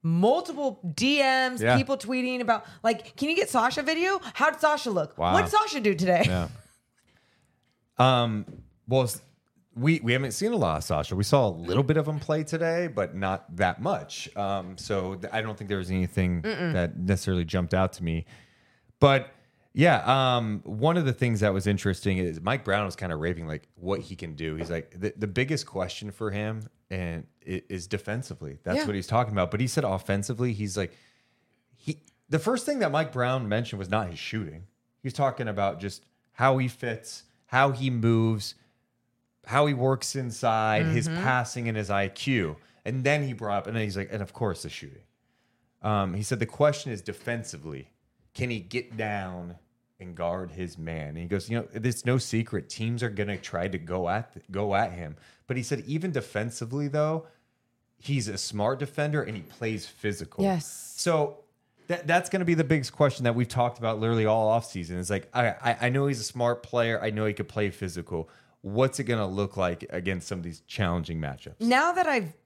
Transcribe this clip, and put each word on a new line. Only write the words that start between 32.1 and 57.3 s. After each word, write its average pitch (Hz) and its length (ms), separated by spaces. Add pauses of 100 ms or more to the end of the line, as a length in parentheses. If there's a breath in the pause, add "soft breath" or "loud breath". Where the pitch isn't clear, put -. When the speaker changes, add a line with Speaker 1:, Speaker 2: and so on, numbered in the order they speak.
Speaker 2:
the 156 120
first 233 260
thing 285 140
that 165 100
Mike 156 220
Brown 123 360
mentioned 110 300
was 92 120
not 107 200
his 78 80
shooting. 87 460 (380)
He - 40
was 127 80
talking 131 320
about 98 320
just 95 260 (280)
how 131 260
he 127 80
fits, - 560 (240)
how 135 240
he 131 200
moves, 113 640 (920)
how 139 200
he 147 80
works 131 420
inside, 110 720
his 160 220
Speaker 1:
Mm-hmm. 160 140
Speaker 2:
passing, 123 460
and 110 80
his 104 120
I 101 200
Q. 95 480 (280 soft breath)
And 131 200
then 147 180
he 131 100
brought 104 260
up, - 80
and 110 100
then 113 80
he's 98 120
like, 98 160
"And 98 100
of - 120
course 101 300
the 71 40
shooting." - 360 (760)
Um, 98 320
he 101 100
said, 110 160
"The 113 80
question 147 460
is 104 80
defensively, 80 880 (440)
can 123 160
he 113 100
get 113 380
down 92 580 (420)
and 90 160
guard 87 360
his 85 260
man?" 80 340
And 78 80
he 87 60
goes, 92 240
"You 117 120
know, - 120
it's 117 320
no 127 140
secret. 113 500
Teams 117 340
are 120 60
gonna 101 300
try 90 300
to 92 100
go 87 320
at, - 420
go 98 220
at 98 180
him." 80 240 (300 soft breath)
But 127 100
he 127 60
said, 139 240
even 160 260
defensively, 117 760
though, 156 380 (720 soft breath)